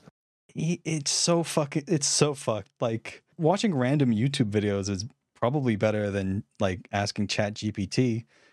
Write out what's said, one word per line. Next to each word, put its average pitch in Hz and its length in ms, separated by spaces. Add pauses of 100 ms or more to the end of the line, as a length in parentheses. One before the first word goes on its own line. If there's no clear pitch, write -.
(560)
He, 160 280
it's 156 280
so 170 320
fucking, 151 440
it's 151 200
so 147 260
fucked. 110 360 (120)
Like, 113 400 (160)
watching 180 380
random 131 360
YouTube 113 380
videos 101 400
is 98 160 (300)
probably 127 400
better 107 340
than, 95 340 (160)
like, 92 320
asking 101 360
Chat 104 260
G 107 180
P 101 140
T. 117 400 (280)